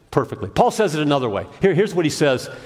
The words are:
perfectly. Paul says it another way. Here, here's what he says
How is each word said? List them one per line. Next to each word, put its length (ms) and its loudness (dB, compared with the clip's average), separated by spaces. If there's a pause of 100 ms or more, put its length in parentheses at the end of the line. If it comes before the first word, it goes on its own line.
perfectly. 400 -2
Paul 220 2
says 240 0
it 80 0
another 260 0
way. 160 -4 (160)
Here, 140 2
here's 180 0
what 120 0
he 40 0
says 400 0 (160)